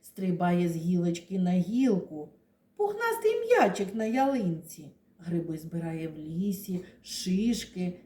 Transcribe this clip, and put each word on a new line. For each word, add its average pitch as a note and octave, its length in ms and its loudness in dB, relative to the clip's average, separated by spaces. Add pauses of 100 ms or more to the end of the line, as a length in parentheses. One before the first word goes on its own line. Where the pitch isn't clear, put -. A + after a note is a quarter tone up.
Стрибає F3 640 2
з E3 80 -2
гілочки F3 600 0
на F3+ 120 2
гілку, F#3 760 2 (480)
пухнастий A4 640 0
м'ячик A3 540 4
на A3 100 -2
ялинці. A3 840 0 (280)
Гриби E3 400 -4
збирає E3 500 -6
в D#3 100 -10
лісі, F3 680 -4 (180)
шишки, F#3 1040 -2